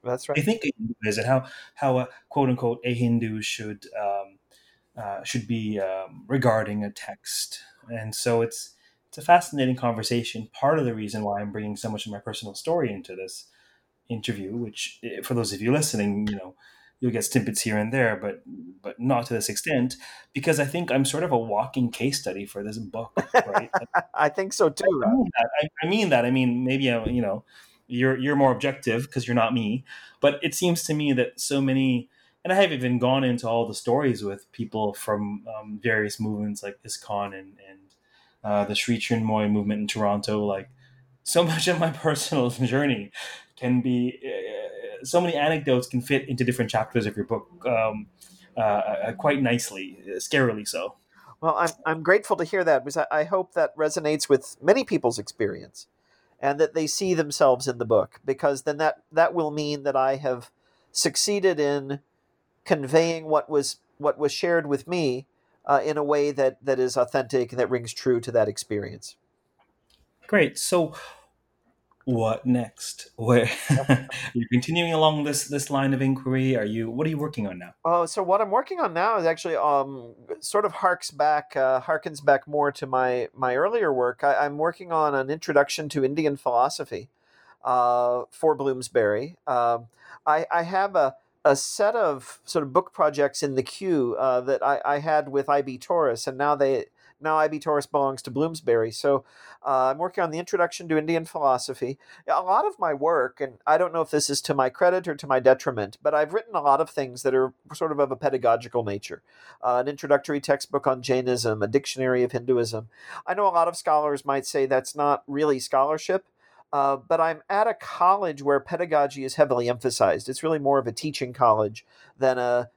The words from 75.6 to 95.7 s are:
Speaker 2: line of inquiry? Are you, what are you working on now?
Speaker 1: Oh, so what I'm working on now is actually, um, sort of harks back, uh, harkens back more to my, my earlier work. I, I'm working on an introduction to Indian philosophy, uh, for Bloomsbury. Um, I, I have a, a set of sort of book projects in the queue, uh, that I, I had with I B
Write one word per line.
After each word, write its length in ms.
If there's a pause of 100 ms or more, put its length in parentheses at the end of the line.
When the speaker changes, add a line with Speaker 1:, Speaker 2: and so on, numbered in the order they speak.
Speaker 2:
line 240
of 80
inquiry? 540
Are 80
you, 260
what 160
are 40
you 80
working 300
on 120
now? 140 (100)
Speaker 1:
Oh, 220
so 180
what 160
I'm 100
working 300
on 140
now 240
is 80
actually, 320
um, 560 (260)
sort 240
of 80
harks 400
back, 460
uh, 240
harkens 420
back 240
more 240
to 160
my, 480
my 200
earlier 360
work. 320
I, 220
I'm 120
working 360
on 220
an 140
introduction 600
to 160
Indian 320
philosophy, 720 (540)
uh, 680
for 240
Bloomsbury. 800 (100)
Um, 420 (380)
I, 240
I 140
have 320
a, 200 (280)
a 140
set 380
of 500
sort 180
of 80
book 220
projects 500
in 120
the 80
queue, 540
uh, 240
that 240
I, 200
I 140
had 280
with 220
I 120
B 160